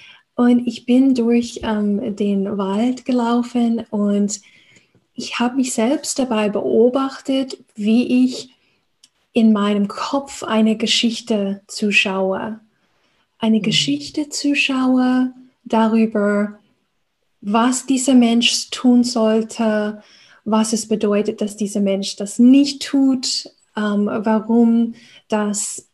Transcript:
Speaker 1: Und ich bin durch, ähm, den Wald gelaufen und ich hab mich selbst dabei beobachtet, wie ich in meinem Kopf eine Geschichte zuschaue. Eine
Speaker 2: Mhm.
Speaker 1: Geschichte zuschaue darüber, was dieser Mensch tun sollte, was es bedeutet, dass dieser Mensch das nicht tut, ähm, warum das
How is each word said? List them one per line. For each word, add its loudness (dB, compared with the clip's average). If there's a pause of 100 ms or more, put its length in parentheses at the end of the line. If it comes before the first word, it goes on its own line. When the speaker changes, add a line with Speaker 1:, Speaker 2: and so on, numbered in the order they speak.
(340)
Speaker 1:
Und 2
ich -8
bin 4
durch, 0
ähm, -2
den -2
Wald -2
gelaufen 0
und 0 (760)
ich -10
hab -2
mich -2
selbst -2
dabei -2
beobachtet, 0 (160)
wie 2
ich -4 (760)
in 4
meinem 2
Kopf -6
eine 0
Geschichte -2
zuschaue. -2 (800)
Eine 2
Speaker 2:
Mhm. 0
Speaker 1:
Geschichte -4
zuschaue 0 (320)
darüber, 0 (840)
was 0
dieser 0
Mensch 2
tun 4
sollte, -2 (420)
was 0
es -4
bedeutet, -2
dass -6
dieser -4
Mensch -2
das -10
nicht 6
tut, -2 (260)
ähm, 0
warum 2 (340)
das -4